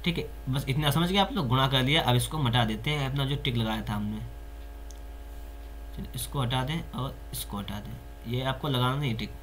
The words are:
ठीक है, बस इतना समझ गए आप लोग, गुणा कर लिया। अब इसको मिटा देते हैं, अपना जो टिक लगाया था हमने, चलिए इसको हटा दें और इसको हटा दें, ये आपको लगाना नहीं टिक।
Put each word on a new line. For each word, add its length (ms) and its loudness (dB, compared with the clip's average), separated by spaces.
ठीक 120 2
है, 120 -4
बस 180 0
इतना 240 4
समझ 200 4
गए 80 4
आप 140 4
लोग, 140 2
गुणा 200 6
कर 160 4
लिया। 200 6
अब 120 6
इसको 240 2
मिटा 260 6
देते 240 -2
हैं, 200 0
अपना 160 0
जो 120 0
टिक 200 -2
लगाया 240 0
था 120 -4
हमने, 260 -2
चलिए 200 -6
इसको 260 -2
हटा 220 2
दें 280 -2
और 240 -4
इसको 240 -6
हटा 220 -6
दें, 160 -10
ये 160 0
आपको 240 -2
लगाना 280 4
नहीं 200 0
टिक। 160 -6